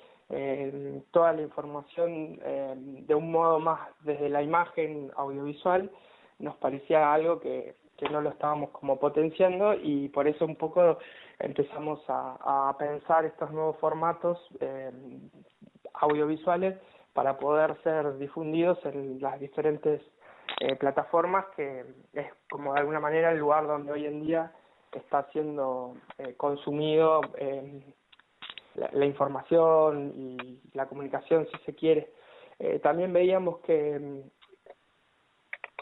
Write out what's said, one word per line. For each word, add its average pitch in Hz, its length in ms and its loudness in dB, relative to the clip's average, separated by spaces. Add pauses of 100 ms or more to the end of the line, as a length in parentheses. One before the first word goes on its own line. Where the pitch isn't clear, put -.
(320)
eh, 139 800 -6
toda 170 240 6
la 156 80 -4
información, 151 1000 -6
eh, 139 340 -6
de 135 380 -4
un 165 160 0
modo 165 300 6
más 160 200 0 (200)
desde 147 280 -2
la 143 140 0
imagen 156 720 -2
audiovisual, 147 760 -2 (500)
nos 147 160 -8
parecía 147 580 2
algo 160 240 2
que, - 380 -8 (200)
que 143 120 -6
no 151 120 -2
lo 147 100 -2
estábamos 147 400 -4
como 135 280 -2
potenciando 180 760 2
y 143 340 -2
por 143 180 0
eso 151 180 2
un 156 120 -4
poco 165 420 4 (400)
empezamos 151 680 -4
a, 135 600 0
a 135 80 -2
pensar 147 480 0
estos 156 280 -6
nuevos 156 260 -2
formatos, 165 600 0 (220)
eh, 135 300 -6 (1040)
audiovisuales 156 840 2 (360)
para 135 260 2
poder 151 460 2
ser 147 340 0
difundidos 165 640 0
en 135 360 -6
las 139 180 -4
diferentes, 151 640 0 (560)
eh, 135 160 0
plataformas, 165 800 0
que 135 300 -8 (280)
es 143 140 -6 (240)
como 143 240 -4
de 143 60 2
alguna 151 180 0
manera 160 320 4
el 160 80 2
lugar 151 300 4
donde 147 240 -4
hoy 151 140 -4
en 151 200 -6
día 165 260 -2 (400)
está 139 380 -4
siendo, 131 640 -4 (240)
eh, 131 180 -10
consumido, 151 840 2 (180)
eh, 139 560 -8 (800)
la, - 180 -4
la 139 140 4
información 147 1120 4
y 127 440 -12 (120)
la 135 140 -4
comunicación, 143 600 -2
si - 180 -12
se 147 120 -10
quiere. - 360 2 (460)
Eh, - 220 0
también 175 320 0
veíamos 180 480 2
que, 147 640 -2 (1600)